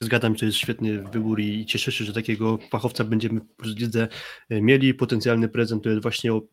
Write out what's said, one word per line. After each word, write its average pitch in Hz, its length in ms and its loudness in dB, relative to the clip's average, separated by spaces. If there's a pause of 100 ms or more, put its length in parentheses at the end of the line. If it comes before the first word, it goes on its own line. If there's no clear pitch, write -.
zgadzam, 113 340 2
to 107 100 -2
jest 107 140 0
świetny 107 440 -2
wybór 107 380 -2
i 104 260 -2
cieszę - 260 -2
się, - 120 -4
że 104 80 -6
takiego 110 460 0 (120)
fachowca 120 340 -2
będziemy 110 360 0 (180)
w 113 80 -12
lidze, 113 420 -2 (420)
e, 107 120 0
mieli. 135 320 6
Potencjalny 117 540 2
prezent 110 340 0
to 113 80 -2
jest 107 120 2
właśnie 113 320 -2
o 107 80 0 (100)